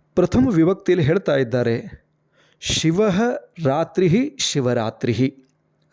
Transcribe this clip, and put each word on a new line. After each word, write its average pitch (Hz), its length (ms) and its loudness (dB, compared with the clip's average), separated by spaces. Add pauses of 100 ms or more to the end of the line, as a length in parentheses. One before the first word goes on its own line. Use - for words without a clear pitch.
(160)
ಪ್ರಥಮ 240 340 2
ವಿಭಕ್ತಿಯಲ್ಲಿ 175 560 2
ಹೇಳ್ತಾ 165 300 0
ಇದ್ದಾರೆ, 120 680 -2 (560)
"ಶಿವಃ 185 640 0 (440)
ರಾತ್ರಿಹಿ 165 720 0
ಶಿವರಾತ್ರಿಹಿ", 120 960 -2 (580)